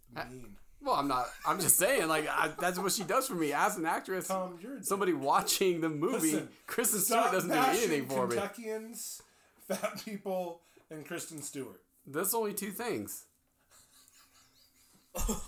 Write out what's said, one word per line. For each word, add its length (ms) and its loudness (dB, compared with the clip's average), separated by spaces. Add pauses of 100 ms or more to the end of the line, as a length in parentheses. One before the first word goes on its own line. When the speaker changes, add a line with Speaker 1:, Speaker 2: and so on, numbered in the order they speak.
(180)
Speaker 1:
I 80 -2
Speaker 2:
mean. 320 -14 (240)
Speaker 1:
Well, 140 2
I'm 120 4
not, 200 2 (180)
I'm 160 4
just 160 6
saying, 320 4
like, 180 2
I, 220 2 (100)
that's 180 0
what 140 0
she 140 -2
does 220 2
for 80 -6
me 180 2
as 240 2
an 80 -2
actress. 420 -2
Speaker 2:
Tom, 340 -4
you're 180 -10
a 40 -12
Speaker 1:
Somebody 300 2
Speaker 2:
dick. 80 -2
Speaker 1:
watching 580 4
the 100 2
movie, 440 0
Speaker 2:
Listen, 160 -2 (180)
Speaker 1:
Kristen 320 0
Speaker 2:
stop 300 4
Speaker 1:
Stewart 40 0
doesn't 160 2
do 60 2
Speaker 2:
bashing 340 4
Speaker 1:
anything 200 0
for 180 0
me. 80 0
Speaker 2:
Kentuckians, 840 -6 (440)
fat 380 -4
people, 580 -6 (300)
and 160 -12
Kristen 340 -10
Stewart. 400 -10 (240)
Speaker 1:
That's 280 -2
only 200 -2
two 180 -6
things. 520 -6 (1900)
Speaker 3:
<laughs> 100 0 (220)